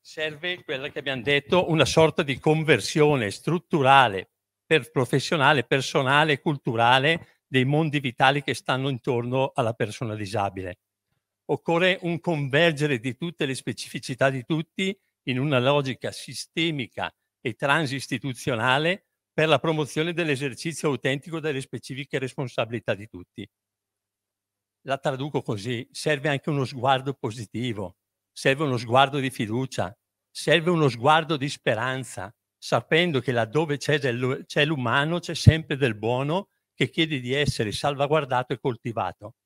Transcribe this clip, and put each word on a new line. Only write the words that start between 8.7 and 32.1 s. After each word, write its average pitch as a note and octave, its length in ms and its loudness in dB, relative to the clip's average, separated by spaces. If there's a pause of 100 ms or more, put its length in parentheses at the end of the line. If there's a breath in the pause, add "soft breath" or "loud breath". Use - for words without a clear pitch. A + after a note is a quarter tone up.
intorno B2+ 640 -2
alla A#2 220 -2
persona G#2+ 400 -6
disabile. G2 640 -6 (680)
Occorre E3+ 560 0
un E3+ 180 -4
convergere D3 760 0
di A#2 180 -6
tutte E3+ 280 -8
le C3+ 100 -4
specificità C3+ 760 -4
di C3 140 -6
tutti F#3+ 520 -4 (280)
in B2+ 140 -2
una C#3 200 0
logica C3+ 540 0
sistemica C3+ 1000 -6 (280)
e A2+ 140 -6
transistituzionale C#3 1500 -2 (240)
per D#3+ 160 2
la C#3+ 100 6
promozione D#3 560 -2
dell'esercizio D3 760 -4
autentico C#3+ 520 -2
delle C#3+ 200 -4
specifiche C3+ 580 -10
responsabilità A#2+ 760 -4
di G#2 140 -10
tutti. F#2 380 -16 (1400)
La C3+ 100 -2
traduco C#3 460 -2
così, A#2 480 -6
serve C#3+ 400 -2
anche C#3+ 180 -2
uno C#3+ 160 0
sguardo C3 480 0
positivo, A2 880 -8 (340)
serve C#3+ 320 2
uno B2+ 140 0
sguardo C3 400 4
di C3 120 -2
fiducia, A2 640 -4 (360)
serve D#3+ 380 2
uno D#3+ 220 4
sguardo D3 480 2
di C#3+ 100 -4
speranza, A#2+ 840 -4 (280)